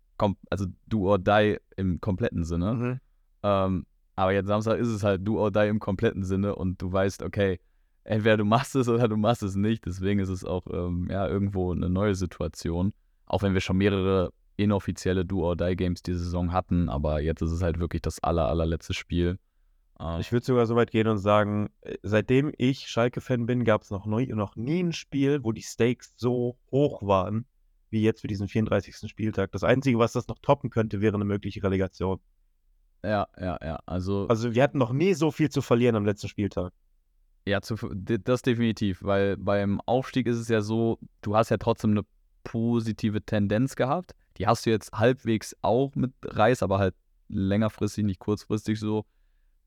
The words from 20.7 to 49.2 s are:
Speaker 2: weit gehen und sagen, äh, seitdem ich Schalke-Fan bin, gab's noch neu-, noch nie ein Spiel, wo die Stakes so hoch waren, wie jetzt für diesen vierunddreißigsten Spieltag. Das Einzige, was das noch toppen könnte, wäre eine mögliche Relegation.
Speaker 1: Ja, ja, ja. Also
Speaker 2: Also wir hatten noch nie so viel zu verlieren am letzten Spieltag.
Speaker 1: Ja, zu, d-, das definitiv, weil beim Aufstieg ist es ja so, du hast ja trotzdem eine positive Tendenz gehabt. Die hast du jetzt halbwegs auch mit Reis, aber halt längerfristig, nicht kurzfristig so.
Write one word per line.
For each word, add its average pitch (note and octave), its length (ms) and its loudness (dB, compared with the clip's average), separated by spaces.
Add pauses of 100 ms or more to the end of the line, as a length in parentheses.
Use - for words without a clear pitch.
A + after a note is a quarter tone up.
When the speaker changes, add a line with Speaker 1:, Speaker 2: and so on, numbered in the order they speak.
Speaker 2:
weit A#2+ 140 4
gehen A2 180 2
und A2 100 2
sagen, G#2 520 2 (100)
äh, - 220 -10
seitdem B2+ 560 2
ich C3 280 0
Schalke-Fan B2 600 -2
bin, B2 180 0
gab's G#2+ 260 2
noch G2+ 140 -6
neu-, A2 220 0
noch G#2 280 -4
nie C#3+ 280 -2
ein E3+ 100 0
Spiel, C#3 500 -2
wo A2+ 100 0
die G#2+ 100 -8
Stakes - 540 -2
so B2 420 -2 (120)
hoch C#3 320 2
waren, G2+ 440 2 (420)
wie A2 140 0
jetzt A2 180 2
für - 80 -10
diesen G2+ 180 -2
vierunddreißigsten G#2+ 640 -2
Spieltag. G2+ 440 -4
Das F#2 120 -4
Einzige, B2+ 340 4
was A2+ 140 2
das - 160 -4
noch - 120 -10
toppen C#3 280 0
könnte, A2 320 -2
wäre G#2 140 2
eine G#2 100 0
mögliche G2+ 380 -4
Relegation. F#2+ 580 -2 (800)
Speaker 1:
Ja, G#2 240 -2 (140)
ja, F2+ 220 -4
ja. D2+ 240 -8
Also F#2+ 420 -2
Speaker 2:
Also A#2 260 0
wir A#2+ 80 4
hatten C#3+ 160 0
noch A#2 140 0
nie E3+ 220 2
so D3+ 160 2
viel D3 180 0
zu - 140 -2
verlieren A#2+ 340 4
am G#2+ 80 0
letzten G2+ 240 -2
Spieltag. F#2 460 -4 (720)
Speaker 1:
Ja, G2 160 -2
zu, - 140 -6 (160)
d-, G2+ 300 -2
das B2 200 0
definitiv, A2+ 600 0
weil G2 360 0
beim G2+ 480 0
Aufstieg B2+ 400 0
ist A#2+ 100 0
es A#2 120 -6
ja A2+ 120 2
so, A2+ 380 0 (240)
du G#2 140 -4
hast A2+ 120 4
ja A2 80 2
trotzdem A2 360 0
eine G#2 100 2 (420)
positive A2+ 800 -2
Tendenz G#2+ 520 0
gehabt. C#3 380 -2 (240)
Die - 80 -2
hast A2+ 200 2
du A#2 40 4
jetzt G#2+ 220 0
halbwegs A2+ 720 0
auch C3 320 0
mit B2+ 180 -2 (120)
Reis, A2+ 380 2
aber F#2+ 160 0
halt F#2+ 160 2 (340)
längerfristig, G#2 760 0
nicht G2+ 160 -2
kurzfristig G#2+ 580 -2
so. G#2+ 260 -2 (640)